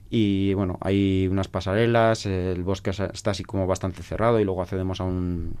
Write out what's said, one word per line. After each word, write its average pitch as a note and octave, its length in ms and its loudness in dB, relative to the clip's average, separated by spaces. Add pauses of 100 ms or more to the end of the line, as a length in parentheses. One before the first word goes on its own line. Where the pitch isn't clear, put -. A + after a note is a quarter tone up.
(100)
Y, G2 440 2
bueno, F#2+ 280 0
hay F#2+ 460 4
unas F#2+ 200 0
pasarelas, A2+ 800 2
el F#2 380 -2
bosque F#2+ 260 -2
es-, F#2+ 100 -4
está - 320 -4
así F#2+ 120 -6
como F#2+ 220 -2
bastante F#2 380 -2
cerrado A2 360 2
y G#2+ 40 4
luego F#2 180 0
accedemos F#2 380 -4
a F#2 40 -2
un F2+ 560 -2